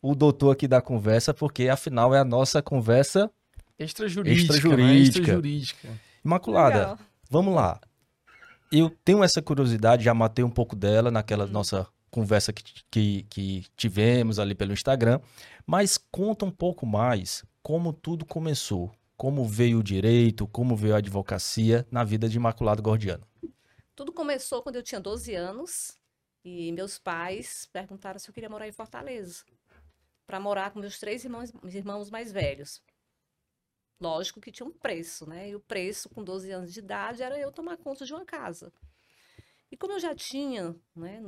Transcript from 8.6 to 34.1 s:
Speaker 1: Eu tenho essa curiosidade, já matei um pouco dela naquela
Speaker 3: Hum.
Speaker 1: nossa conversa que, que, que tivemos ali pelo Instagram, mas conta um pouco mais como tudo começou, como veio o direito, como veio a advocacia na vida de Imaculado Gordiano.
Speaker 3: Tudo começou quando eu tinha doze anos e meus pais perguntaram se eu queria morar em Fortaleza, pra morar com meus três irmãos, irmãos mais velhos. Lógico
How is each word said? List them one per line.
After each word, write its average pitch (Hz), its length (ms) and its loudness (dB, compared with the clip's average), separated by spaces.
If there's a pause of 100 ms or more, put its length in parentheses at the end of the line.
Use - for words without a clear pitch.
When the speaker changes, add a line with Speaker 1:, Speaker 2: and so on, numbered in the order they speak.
Speaker 1:
Eu 160 160 6 (160)
tenho 202 180 6
essa 170 200 4
curiosidade, 117 640 4
já 117 100 6
matei 113 280 2
um 120 80 2
pouco 117 240 -2
dela 107 360 2
naquela 107 340 -2
Speaker 3:
Hum. 101 40 -6
Speaker 1:
nossa 101 380 -4 (240)
conversa 104 440 0
que, - 100 -14 (260)
que, 104 340 0
que 95 420 -8 (100)
tivemos 113 640 2
ali 98 160 -2
pelo 98 180 -4
Instagram, 127 480 2 (460)
mas 185 320 0
conta 202 480 -4
um 180 40 -4
pouco 175 360 -4
mais 107 580 -2 (180)
como 165 300 -2
tudo 160 320 -8
começou, 131 640 -4 (240)
como 135 300 -2
veio 113 360 2
o - 20 -2
direito, 107 640 4
como 120 260 -2
veio 107 200 2
a 104 40 4
advocacia 101 920 0
na 120 140 -2
vida 110 220 -2
de 113 120 -2
Imaculado 113 440 0
Gordiano. 107 440 -2 (680)
Speaker 3:
Tudo 277 160 -12
começou 277 520 -6
quando 254 140 -12
eu 240 60 -10
tinha 233 160 -12
doze 208 360 -10
anos 196 640 -10 (440)
e 170 300 -10
meus 185 260 -10
pais 185 720 -10
perguntaram 196 480 -16
se 208 120 -20
eu - 20 -20
queria 226 160 -16
morar 214 180 -14
em 208 60 -14
Fortaleza, 226 720 -16 (840)
pra 196 140 -12
morar 202 300 -6
com 208 100 -16
meus 196 180 -14
três 226 260 -10
irmãos, 240 280 -14 (120)
irmãos 202 460 -12
mais 226 220 -14
velhos. 143 480 -8 (1200)
Lógico 175 400 -8